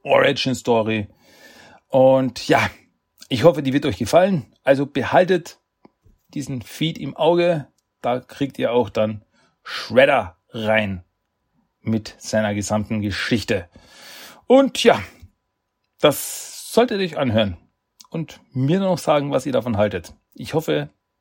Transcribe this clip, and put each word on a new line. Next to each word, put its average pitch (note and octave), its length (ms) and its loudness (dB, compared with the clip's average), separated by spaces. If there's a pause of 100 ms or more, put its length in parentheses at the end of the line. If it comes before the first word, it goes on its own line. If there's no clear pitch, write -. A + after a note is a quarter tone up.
Origin C3+ 520 2
Story. A2 540 -2 (800)
Und C3 600 2
ja, A2 200 2 (600)
ich A#2+ 160 -2
hoffe, D#3 180 6
die C3+ 100 -2
wird C#3+ 140 0
euch B2+ 120 -4
gefallen. E3 540 2 (120)
Also C#3 220 4
behaltet E3 760 0 (680)
diesen C3+ 340 -8
Feed - 360 -6
im - 180 -10
Auge. E3+ 520 0 (340)
Da B2+ 180 -2
kriegt - 380 -8
ihr B2 140 -2
auch A#2+ 180 0
dann G#2+ 340 -2 (380)
Shredder A#2+ 760 0 (140)
rein G#2+ 540 -2 (760)
mit A2 380 -4
seiner G#2+ 360 -2
gesamten G#2+ 460 -4
Geschichte. G2+ 680 -4 (800)
Und C4+ 360 4
ja, F#3+ 180 4 (1000)
das - 540 -2 (220)
Solltet A3+ 240 0
ihr F#3 60 -2
euch D#3 100 -8
anhören A2 400 -2 (540)
und - 280 -10 (140)
mir C#3 280 0
noch F#3 180 -2
sagen, D3 320 -2
was C#3 160 -2
ihr C3+ 60 -6
davon A#2+ 260 -2
haltet. G2+ 340 -2 (220)
Ich - 180 -14
hoffe, D3+ 380 -4 (300)